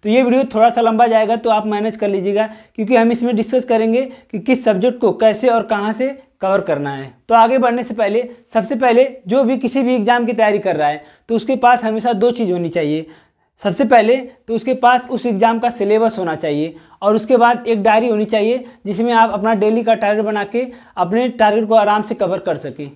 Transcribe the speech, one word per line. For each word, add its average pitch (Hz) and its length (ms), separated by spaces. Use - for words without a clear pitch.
तो 208 60
ये 247 140
वीडियो 254 220
थोड़ा 226 240
सा 233 120
लंबा 226 260
जाएगा, 220 280
तो 233 140
आप 214 180
मैनेज 214 300
कर 208 120
लीजिएगा, 202 400
क्योंकि 220 200
हम 233 160
इसमें 233 240
डिस्कस 226 300
करेंगे 226 360
कि 214 80
किस 254 260
सब्जेक्ट 240 340
को 214 140
कैसे 220 340
और 233 160
कहाँ 208 300
से 247 160
कवर 190 200
करना 143 300
है। 135 200
तो 226 80
आगे 233 220
बढ़ने 240 260
से 233 100
पहले, 220 340
सबसे 226 300
पहले 247 300
जो 185 160
भी 247 140
किसी 254 260
भी 247 120
एग्जाम 240 300
की 240 80
तैयारी 208 260
कर 190 160
रहा 151 120
है, 147 160
तो 233 60
उसके 226 220
पास 240 260
हमेशा 220 320
दो 226 160
चीज़ 233 200
होनी 175 180
चाहिए। 160 360
सबसे 202 260
पहले 226 320
तो 254 380
उसके 233 200
पास 247 340
उस 247 160
एग्जाम 226 340
का 214 120
सिलेबस 220 480
होना 170 180
चाहिए 156 380
और 208 140
उसके 220 220
बाद 240 300
एक 226 160
डायरी 226 260
होनी 214 180
चाहिए, 226 360
जिसमें 214 280
आप 226 180
अपना 208 240
डेली 214 280
का 226 120
टारगेट 214 300
बना 208 200
के 233 220
अपने 208 320
टारगेट 220 380
को 220 80
आराम 208 260
से 214 140
कवर 185 240
कर 160 180
सकें। 143 380